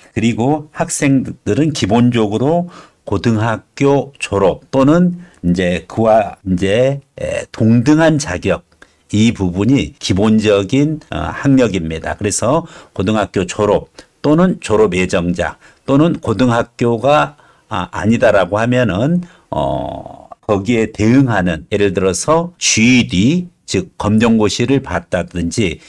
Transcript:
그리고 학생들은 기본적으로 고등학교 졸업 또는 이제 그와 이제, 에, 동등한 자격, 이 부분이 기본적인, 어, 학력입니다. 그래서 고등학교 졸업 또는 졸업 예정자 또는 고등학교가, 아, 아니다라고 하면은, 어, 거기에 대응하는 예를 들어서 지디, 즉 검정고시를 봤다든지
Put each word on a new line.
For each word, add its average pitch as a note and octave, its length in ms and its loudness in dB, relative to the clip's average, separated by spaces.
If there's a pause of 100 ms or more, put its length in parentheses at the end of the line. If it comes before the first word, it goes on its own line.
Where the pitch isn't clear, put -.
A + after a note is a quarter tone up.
(140)
그리고 A#2+ 580 -2
학생들은 C#3 1000 -2
기본적으로 A#2+ 960 0 (360)
고등학교 A#2 1120 -2
졸업 G2 540 -2
또는 E3+ 480 2 (240)
이제 F2 440 -2
그와 A2 500 2 (140)
이제, A2+ 500 0 (200)
에, - 300 -6
동등한 C#3 640 4
자격, F2 480 -4 (460)
이 A2 200 2
부분이 F#2+ 680 0
기본적인, G#2+ 1000 0 (100)
어, F2+ 60 -6
학력입니다. F2 1000 0
그래서 A#2 500 -2 (280)
고등학교 G2+ 520 -2
졸업 G2+ 440 0 (340)
또는 E3 360 2
졸업 G#2 360 0
예정자 F2 640 -2 (280)
또는 D3 280 2
고등학교가, A#2+ 1200 0 (320)
아, F#2+ 220 -6
아니다라고 G2+ 640 2
하면은, B2 640 0 (300)
어, C2+ 760 -6 (160)
거기에 G#2+ 500 0
대응하는 G#2 800 2
예를 G2+ 220 0
들어서 G2+ 640 -2
지디, B2 920 2 (160)
즉 - 320 -6
검정고시를 A2+ 840 0
봤다든지 F2 1040 -4